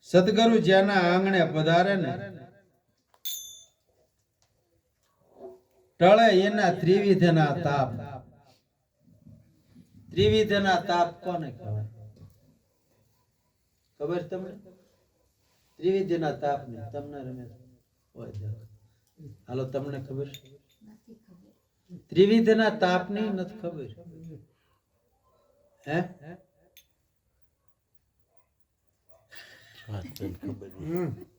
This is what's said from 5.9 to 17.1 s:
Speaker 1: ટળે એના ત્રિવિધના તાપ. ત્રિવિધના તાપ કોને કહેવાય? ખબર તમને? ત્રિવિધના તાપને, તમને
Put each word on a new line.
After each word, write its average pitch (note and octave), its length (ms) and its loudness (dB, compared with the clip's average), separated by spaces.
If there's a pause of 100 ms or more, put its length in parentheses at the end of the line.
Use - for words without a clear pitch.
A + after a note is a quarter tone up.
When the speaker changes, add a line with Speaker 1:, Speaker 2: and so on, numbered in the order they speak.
Speaker 1:
ટળે G3+ 400 8
એના G3+ 340 2
ત્રિવિધના E3+ 720 4
તાપ. C3+ 480 -2 (2250)
ત્રિવિધના G3+ 640 2
તાપ F3 480 0
કોને E3 280 -6
કહેવાય? G#2+ 360 -8 (2000)
ખબર D#3+ 240 -6
તમને? F#3 280 -12 (1300)
ત્રિવિધના E3+ 540 0
તાપને, C#3 460 -6 (160)
તમને C#3+ 280 -12